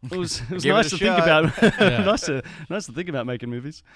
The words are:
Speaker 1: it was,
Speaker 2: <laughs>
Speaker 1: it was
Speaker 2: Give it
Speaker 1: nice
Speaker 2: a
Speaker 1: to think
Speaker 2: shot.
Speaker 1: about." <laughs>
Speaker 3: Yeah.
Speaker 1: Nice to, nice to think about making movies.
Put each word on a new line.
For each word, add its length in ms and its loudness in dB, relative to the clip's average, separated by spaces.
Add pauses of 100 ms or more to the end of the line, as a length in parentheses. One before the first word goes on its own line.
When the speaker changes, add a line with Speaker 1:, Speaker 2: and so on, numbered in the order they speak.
(100)
Speaker 1:
it 80 -6
was, 220 -6
Speaker 2:
<laughs> 100 -10
Speaker 1:
it 0 -
was 140 -6
Speaker 2:
Give 80 4
it 20 6
Speaker 1:
nice 140 4
Speaker 2:
a 20 -2
Speaker 1:
to 80 -4
think 200 2
Speaker 2:
shot. 260 6 (100)
Speaker 1:
about." 80 0
<laughs> 180 4
Speaker 3:
Yeah. 220 2
Speaker 1:
Nice 200 0
to, 200 -4 (260)
nice 180 -6
to 60 -18
think 160 -8
about 180 -4
making 220 -8
movies. 360 -10 (120)